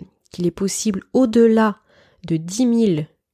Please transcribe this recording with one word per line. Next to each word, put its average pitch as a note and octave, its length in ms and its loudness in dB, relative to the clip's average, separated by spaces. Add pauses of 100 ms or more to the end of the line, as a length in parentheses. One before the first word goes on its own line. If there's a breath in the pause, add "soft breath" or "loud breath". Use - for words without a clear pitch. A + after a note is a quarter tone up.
(320)
qu'il F3 140 -4
est E3+ 40 -2
possible G3 540 -4 (100)
au-delà A3+ 640 2 (480 soft breath)
de E3 100 -2
dix F#3 300 -2
mille G#3+ 420 0 (260)